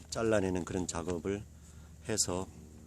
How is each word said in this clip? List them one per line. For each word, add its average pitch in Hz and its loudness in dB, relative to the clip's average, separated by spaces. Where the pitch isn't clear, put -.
잘라내는 98 4
그런 92 0
작업을 87 0
해서 95 2